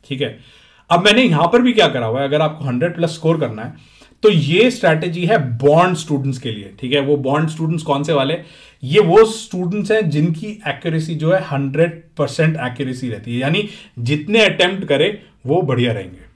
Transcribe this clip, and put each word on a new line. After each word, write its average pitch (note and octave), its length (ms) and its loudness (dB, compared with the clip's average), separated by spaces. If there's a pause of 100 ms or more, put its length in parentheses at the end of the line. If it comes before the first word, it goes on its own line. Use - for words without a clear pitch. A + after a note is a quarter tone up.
ठीक C3+ 120 -6
है। B2+ 60 -2 (600)
अब E3+ 160 4
मैंने G#3+ 160 6
यहां E3+ 260 4
पर A#3+ 140 4
भी B3 120 4
क्या F#3 140 4
करा B2+ 180 -2
हुआ A#2 140 -2
है, C#3 80 -2
अगर D3+ 140 0
आपको D3+ 240 -2
hundred C#3 300 -2
plus E3+ 180 -2
score D#3+ 260 0
करना A2 240 -6
है, B2 100 -14 (500)
तो G#3+ 60 8
ये F3 420 2
स्ट्रैटेजी E3+ 540 0
है G#3+ 120 2 (200)
bond D#3+ 400 4
students C3+ 420 -4
के A2+ 120 -8
लिए, G#2 280 -12
ठीक B2+ 140 -4
है। C#3+ 60 2
वो C#3 180 2
bond C#3+ 320 -2
students D#3+ 340 -4
कौन C#3+ 200 -2
से E3 100 -2
वाले? C#3 240 0 (460)
ये D3 160 2
वो G3 260 8
students G3+ 680 -4
हैं G#3 180 2
जिनकी D#3+ 420 -2 (160)
accuracy D#3+ 480 -4
जो D#3 180 0
है F#3 120 2
hundred C#3+ 560 -2 (160)
percent D#3 400 0
accuracy B2+ 520 -6
रहती A2 240 -10
है, A#2+ 60 -4
यानी F3 280 -2 (320)
जितने D3+ 460 0
attempt F#3 420 -2
करें D3 220 2 (360)
वो D#3 160 0
बढ़िया A#2+ 320 -2
रहेंगे। F#2 280 -12 (140)